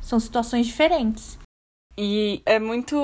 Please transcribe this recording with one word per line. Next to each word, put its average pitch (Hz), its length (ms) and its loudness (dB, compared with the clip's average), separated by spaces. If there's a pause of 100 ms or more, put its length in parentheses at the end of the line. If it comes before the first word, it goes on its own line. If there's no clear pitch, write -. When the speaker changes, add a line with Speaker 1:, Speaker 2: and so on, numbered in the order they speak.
Speaker 1:
são - 180 0
situações 233 480 0
diferentes. 277 720 0 (600)
Speaker 2:
E 208 480 0
é 220 120 6
muito 240 460 -2